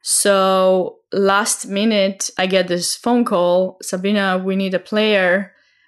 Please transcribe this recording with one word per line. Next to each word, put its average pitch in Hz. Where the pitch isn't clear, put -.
So 190
last 196
minute, 202
I 185
get 185
this 175
phone 240
call, 180
"Sabina, 190
we 190
need 190
a 190
player. 202